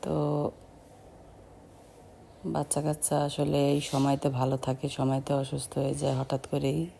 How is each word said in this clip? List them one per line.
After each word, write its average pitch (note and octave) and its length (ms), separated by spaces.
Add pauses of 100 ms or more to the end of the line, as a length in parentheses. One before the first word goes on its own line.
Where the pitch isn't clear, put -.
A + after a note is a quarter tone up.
তো D3+ 100 (2500)
বাচ্চা D3 320
কাচ্চা D3+ 300 (120)
আসলে C#3+ 300 (140)
এই C#3+ 80 (100)
সময়তে C#3 380 (100)
ভালো C3 180 (100)
থাকে, C3 200 (120)
সময়তে C3+ 340 (100)
অসুস্থ C3+ 300 (100)
হয়ে C3+ 180
যায় C#3 200
হঠাৎ C3+ 220 (100)
করেই C#3 280 (200)